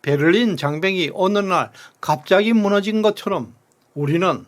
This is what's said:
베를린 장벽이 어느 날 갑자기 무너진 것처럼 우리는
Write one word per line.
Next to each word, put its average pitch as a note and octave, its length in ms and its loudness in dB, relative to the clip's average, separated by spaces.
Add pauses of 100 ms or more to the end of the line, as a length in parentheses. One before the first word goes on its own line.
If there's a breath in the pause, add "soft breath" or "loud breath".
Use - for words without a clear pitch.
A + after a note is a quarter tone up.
베를린 E3 560 2
장벽이 D#3 560 -2
어느 G3+ 260 0
날 F3+ 320 -2 (300 loud breath)
갑자기 G3 520 2
무너진 G#3 480 2
것처럼 G3 540 -4 (400)
우리는 D3 520 -2